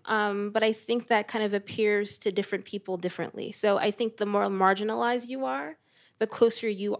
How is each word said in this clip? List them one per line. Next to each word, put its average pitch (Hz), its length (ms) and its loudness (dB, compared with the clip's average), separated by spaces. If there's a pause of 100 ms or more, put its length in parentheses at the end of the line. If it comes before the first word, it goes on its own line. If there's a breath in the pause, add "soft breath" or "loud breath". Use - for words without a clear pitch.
um, 208 460 0
but 220 100 2
I 220 120 4
think 233 340 -4
that 214 200 2
kind 220 160 -2
of 208 120 0
appears 208 640 0
to 202 120 -2
different 196 340 -2
people 190 320 -6
differently. - 540 -6
So 202 280 2
I 214 100 2
think 226 280 -4
the 208 100 -2
more 202 180 0
marginalized 214 840 2
you 262 160 -6
are, 277 340 -6 (420 soft breath)
the 220 80 0
closer 226 420 2
you 202 300 -2